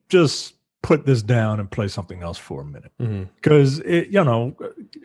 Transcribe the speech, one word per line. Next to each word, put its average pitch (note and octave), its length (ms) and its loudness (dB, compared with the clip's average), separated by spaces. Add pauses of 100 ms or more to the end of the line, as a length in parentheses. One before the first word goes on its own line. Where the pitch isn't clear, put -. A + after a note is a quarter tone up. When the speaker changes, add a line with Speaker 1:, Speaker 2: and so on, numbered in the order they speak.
Speaker 1:
just - 460 2 (280)
put - 240 2
this C3 160 2
down A2 380 0
and G2 100 -8
play G2+ 200 -4
something F2+ 340 -12
else E2+ 140 -10
for C#2 240 -14
a C#2+ 40 -14
minute." C#2+ 260 -18 (100)
Speaker 2:
Mm-hmm. G#2 220 -6 (180)
Speaker 1:
'Cause D3 380 4
it, E3+ 280 -2
you G3 160 2
know, A#2+ 320 0 (500)